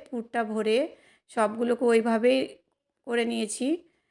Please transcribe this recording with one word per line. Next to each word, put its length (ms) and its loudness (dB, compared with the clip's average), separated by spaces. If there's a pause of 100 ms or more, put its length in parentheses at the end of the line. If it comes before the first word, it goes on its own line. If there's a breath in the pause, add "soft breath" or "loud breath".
পুরটা 400 -8
ভরে 340 -2 (520 soft breath)
সবগুলোকে 540 -2
ওইভাবেই 540 4 (680)
করে 180 0
নিয়েছি। 420 -4 (440)